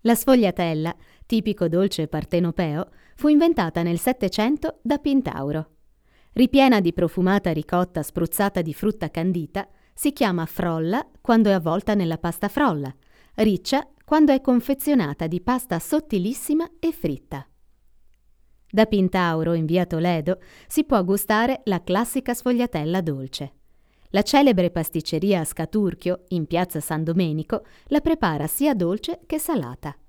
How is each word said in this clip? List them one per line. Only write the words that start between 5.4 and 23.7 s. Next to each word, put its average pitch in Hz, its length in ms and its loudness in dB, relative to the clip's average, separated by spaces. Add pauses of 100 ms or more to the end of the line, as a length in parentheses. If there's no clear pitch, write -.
Ripiena 262 480 4
di 170 120 0
profumata 185 600 0
ricotta 170 500 -2
spruzzata 180 600 -4
di 160 120 -6
frutta 202 360 -4
candita, 175 580 -4 (260)
si 277 180 -2
chiama 180 320 0
frolla 170 600 -4 (140)
quando 226 300 4
è - 20 4
avvolta 180 420 0
nella 165 240 0
pasta 180 300 -4
frolla, 156 440 0 (440)
riccia 220 500 0 (180)
quando 302 280 6
è 269 80 4
confezionata 247 880 0
di 170 120 -2
pasta 247 380 -2
sottilissima 294 920 -2 (120)
e 330 100 0
fritta. 143 560 -8 (1200)
Da 220 180 4
Pintauro, 175 680 0
in 160 140 0
via 175 200 0
Toledo, 170 540 -2 (260)
si - 160 -2
può 214 220 2
gustare 214 600 0
la 180 200 -2
classica 240 500 -2
sfogliatella 190 680 -2
dolce. 135 500 -8 (600)